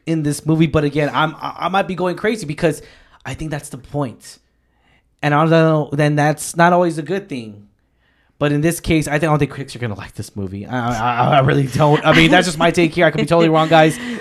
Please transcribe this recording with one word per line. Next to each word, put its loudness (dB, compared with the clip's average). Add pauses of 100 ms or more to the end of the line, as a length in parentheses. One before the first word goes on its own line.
in -2
this -4
movie. 4
But 0
again, -2
I'm, -2
I, -12
I -4
might 0
be -6
going -4
crazy -4
because -2 (440)
I -10
think -10
that's -10
the -14
point. -10 (800)
And 0
I 4
don't 4
know, 2
then 0
that's -2
not 4
always 2
a -6
good -6
thing. -14 (680)
But 0
in 0
this 0
case, 0
I -4
think, -2
I -4
don't 2
think 0
critics -14
are -14
gonna -6
like -14
this -12
movie. -10
I, -4
I, -2
I, 0
I 4
really 2
don't. 2
I 4
mean, 6
that's 4
just -4
my 2
take 0
here. 2
I 4
could -2
be -2
totally 4
wrong, 2
guys. 6 (240)